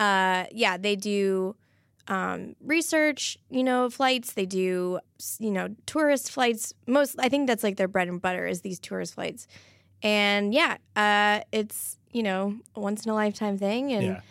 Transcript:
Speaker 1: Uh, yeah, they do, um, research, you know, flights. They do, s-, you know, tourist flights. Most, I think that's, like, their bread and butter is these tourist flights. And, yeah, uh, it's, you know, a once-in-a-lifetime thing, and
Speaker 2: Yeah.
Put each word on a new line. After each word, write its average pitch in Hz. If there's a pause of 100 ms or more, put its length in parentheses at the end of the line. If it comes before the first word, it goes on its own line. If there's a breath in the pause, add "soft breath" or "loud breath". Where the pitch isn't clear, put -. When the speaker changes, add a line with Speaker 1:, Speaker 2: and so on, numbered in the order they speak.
Speaker 1:
Uh, 190
yeah, 208
they 202
do, 196 (540)
um, 185
research, 302 (100)
you 254
know, 254
flights. 262
They 196
do, 180 (220)
s-, -
you 214
know, 185 (180)
tourist 285
flights. 233 (140)
Most, 277
I 254
think 277
that's, 233
like, 202
their 190
bread 185
and 180
butter 180
is 180
these 185
tourist 185
flights. - (560 soft breath)
And, 208
yeah, 294 (180)
uh, 208
it's, - (140)
you 233
know, 202 (180)
a 220
once-in-a-lifetime 208
thing, 226
and 202
Speaker 2:
Yeah. 190 (100)